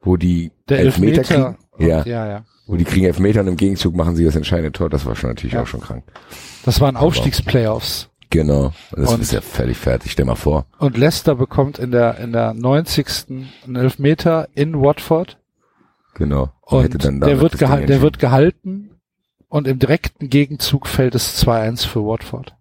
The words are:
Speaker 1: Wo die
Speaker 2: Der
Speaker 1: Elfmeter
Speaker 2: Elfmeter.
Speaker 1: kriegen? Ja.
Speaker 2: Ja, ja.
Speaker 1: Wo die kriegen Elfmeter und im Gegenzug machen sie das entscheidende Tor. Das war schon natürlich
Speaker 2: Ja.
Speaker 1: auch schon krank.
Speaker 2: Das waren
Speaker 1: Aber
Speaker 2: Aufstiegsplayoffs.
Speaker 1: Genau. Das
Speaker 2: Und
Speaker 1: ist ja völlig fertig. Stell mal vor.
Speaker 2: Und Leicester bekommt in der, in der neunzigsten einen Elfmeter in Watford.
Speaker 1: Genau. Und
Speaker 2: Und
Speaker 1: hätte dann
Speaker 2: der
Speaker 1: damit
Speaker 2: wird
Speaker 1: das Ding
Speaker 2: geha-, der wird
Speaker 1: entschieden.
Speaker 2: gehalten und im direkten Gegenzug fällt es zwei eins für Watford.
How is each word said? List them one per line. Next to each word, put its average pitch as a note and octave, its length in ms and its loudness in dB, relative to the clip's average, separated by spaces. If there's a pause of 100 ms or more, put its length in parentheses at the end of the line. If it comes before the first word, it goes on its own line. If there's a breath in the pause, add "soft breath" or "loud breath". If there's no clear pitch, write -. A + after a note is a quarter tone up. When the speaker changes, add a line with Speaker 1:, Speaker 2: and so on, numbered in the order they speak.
Speaker 1:
Wo F#2 160 2
die E2+ 340 0 (160)
Speaker 2:
Der C3+ 120 2
Speaker 1:
Elfmeter C#3+ 400 4
Speaker 2:
Elfmeter. C3 360 0 (220)
Speaker 1:
kriegen? D#2+ 120 2
Ja. D#2+ 160 0
Speaker 2:
Ja, A#2 220 -6
ja. G#2 180 -10 (220)
Speaker 1:
Wo G#2 80 -4
die E2+ 100 2
kriegen F#2 200 2
Elfmeter F#2+ 360 2
und F#2+ 60 0
im F2+ 100 -2
Gegenzug F#2 380 0
machen E2+ 200 0
sie E2 100 4
das D#2 100 2
entscheidende D#2+ 380 -2
Tor. E2+ 160 -4
Das D2 160 -4
war A1+ 100 -4
schon B1+ 140 -6
natürlich A#1+ 240 -8
Speaker 2:
Ja. A#1 80 -2
Speaker 1:
auch A1+ 60 -6
schon - 140 -12
krank. A#1+ 220 -12 (640 loud breath)
Speaker 2:
Das - 160 2
waren B2+ 160 2
Speaker 1:
Aber C3+ 80 2
Speaker 2:
Aufstiegsplayoffs. A#2+ 1040 -2 (220)
Speaker 1:
Genau. C#2+ 420 2 (180 loud breath)
Das - 200 2
Speaker 2:
Und A#2 100 2
Speaker 1:
ist A1+ 100 -4
ja A1+ 100 -2
völlig B1 360 -4
fertig. - 340 -2
Stell C#2 140 0
mal A#1+ 100 0
vor. D2 320 -2 (100)
Speaker 2:
Und C3 200 0
Leicester D3+ 380 2
bekommt C#3 440 -2
in B2 100 -6
der, A#2+ 300 2
in A#2 120 -8
der A2+ 220 0
neunzigsten C3+ 960 -4 (160)
einen B2+ 100 -10
Elfmeter D3+ 760 0
in D3+ 260 -2
Watford. D#3 600 0 (760)
Speaker 1:
Genau. C#2 380 -2 (100)
Und - 160 0
Speaker 2:
Und - 60 4
Speaker 1:
hätte - 160 0
dann C3+ 220 0
Speaker 2:
der D3 80 4
Speaker 1:
damit C#3 120 2
Speaker 2:
wird E3 120 4
Speaker 1:
das - 60 -8
Ding C#3+ 100 4
Speaker 2:
geha-, C#3 180 0
der C#3 140 4
wird D3+ 140 2
Speaker 1:
entschieden. - 40 -16
Speaker 2:
gehalten F#3 680 0 (580)
und D3 200 -2
im C3 120 -2
direkten C#3 500 0
Gegenzug C#3 580 0
fällt C3 280 0
es - 220 -4
zwei A#2 240 2
eins A2+ 240 -4
für A2 200 -4
Watford. A2+ 560 -8